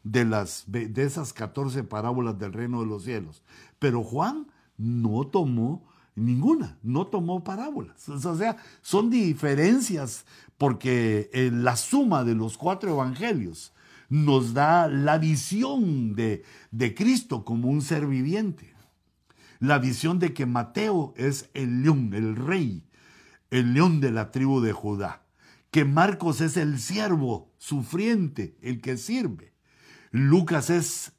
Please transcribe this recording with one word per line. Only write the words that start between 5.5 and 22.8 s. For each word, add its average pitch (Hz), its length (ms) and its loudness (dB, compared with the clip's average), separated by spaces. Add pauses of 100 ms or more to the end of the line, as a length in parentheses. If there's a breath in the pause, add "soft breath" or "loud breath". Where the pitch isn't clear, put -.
ninguna, 123 680 0
no 131 240 -2
tomó 180 360 -4
parábolas. 202 640 -10
O 151 260 -6
sea, 208 220 -2 (240 loud breath)
son 208 280 2
diferencias 165 1160 2 (320 loud breath)
porque, 120 760 2
eh, 127 180 2
la 120 240 2
suma 208 480 2
de 117 120 2
los 110 220 -2
cuatro 190 320 -2
evangelios 131 840 -4 (340 soft breath)
nos 135 460 2
da 156 340 4
la 147 300 2
visión 160 960 0
de, 110 300 -2 (280 loud breath)
de 117 220 -2
Cristo 208 500 0
como 117 260 -2
un 147 120 2
ser 147 240 -2
viviente. 151 720 -4 (840 soft breath)
La 139 200 4
visión 151 400 0
de 170 140 0
que 139 120 -2
Mateo 143 720 -2
es 135 380 -2
el 127 260 -2
león, 135 320 2
el 110 220 -2
rey, 127 480 -2 (640 soft breath)